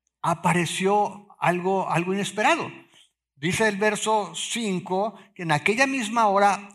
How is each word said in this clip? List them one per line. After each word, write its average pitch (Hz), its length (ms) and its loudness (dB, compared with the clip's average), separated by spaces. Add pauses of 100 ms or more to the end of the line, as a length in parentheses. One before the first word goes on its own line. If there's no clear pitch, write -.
(200)
apareció 175 1080 0 (100)
algo, 180 500 0
algo 170 240 0
inesperado. 208 580 -2 (640)
Dice 175 320 0
el 202 100 -2
verso 208 560 0
cinco 190 840 -4 (160)
que 180 100 -10
en 165 80 0
aquella 214 340 2
misma 233 420 0
hora 196 460 2